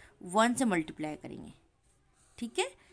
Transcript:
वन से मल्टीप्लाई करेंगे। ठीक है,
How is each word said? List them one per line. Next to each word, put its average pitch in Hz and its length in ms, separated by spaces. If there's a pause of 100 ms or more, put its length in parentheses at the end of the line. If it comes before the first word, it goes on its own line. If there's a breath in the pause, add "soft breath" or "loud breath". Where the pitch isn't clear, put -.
(220 soft breath)
वन 220 320
से 254 120
मल्टीप्लाई 156 500
करेंगे। 151 360 (840)
ठीक 233 200
है, 440 120 (220 soft breath)